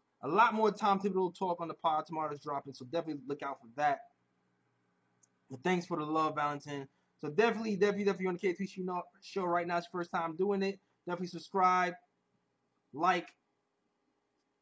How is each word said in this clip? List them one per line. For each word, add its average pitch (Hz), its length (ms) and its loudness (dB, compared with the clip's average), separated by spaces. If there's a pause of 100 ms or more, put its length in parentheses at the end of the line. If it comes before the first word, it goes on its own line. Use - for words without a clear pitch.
(240)
A 127 40 -4
lot 214 280 6
more 220 160 4
Tom 196 280 2
Thibodeau 185 380 0
talk 175 240 -2
on 165 60 -6
the 156 80 -8
pod 156 320 0
tomorrow 156 260 -4
is 143 60 -10
dropping, 139 340 -6
so 131 120 -14
definitely 151 420 -6
look 143 160 -6
out 139 180 -6
for 117 140 -20
that. 147 240 2 (1500)
But 127 120 -12
thanks 180 220 2
for 160 140 -4
the 151 40 -2
love, 156 300 0
Valentin. 143 540 -4 (320)
So 151 100 -6
definitely, 214 460 2
definitely, 202 300 2
definitely 185 240 0
on 180 40 0
the 175 60 -6
K 185 140 2
T 190 120 -6
show, 180 360 -6 (200)
show 190 240 -4
right 175 220 2
now. 175 100 0
It's 170 160 -4
your 180 80 -2
first 170 100 -8
time 165 240 -2
doing 196 280 2
it. 196 160 -2 (260)
Definitely 175 220 -4
subscribe, 180 640 2 (1000)
like, 175 360 2 (1300)